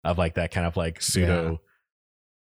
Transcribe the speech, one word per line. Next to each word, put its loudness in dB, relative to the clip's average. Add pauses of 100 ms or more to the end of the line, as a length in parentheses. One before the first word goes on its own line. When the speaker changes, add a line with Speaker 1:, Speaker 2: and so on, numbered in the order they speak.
Speaker 1:
of, 0
like, 0
that -2
kind 0
of, -2
like, -4
pseudo 2
Speaker 2:
Yeah. -4 (880)